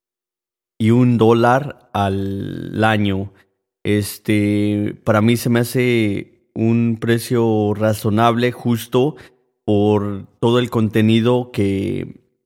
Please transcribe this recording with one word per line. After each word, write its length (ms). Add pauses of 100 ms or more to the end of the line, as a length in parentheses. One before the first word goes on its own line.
(800)
y 120
un 260
dólar 760
al 920
año. 500 (500)
Este, 1200
para 180
mí 140
se 140
me 120
hace 920
un 480
precio 720
razonable, 800
justo 640 (500)
por 640 (120)
todo 200
el 100
contenido 840
que 680 (240)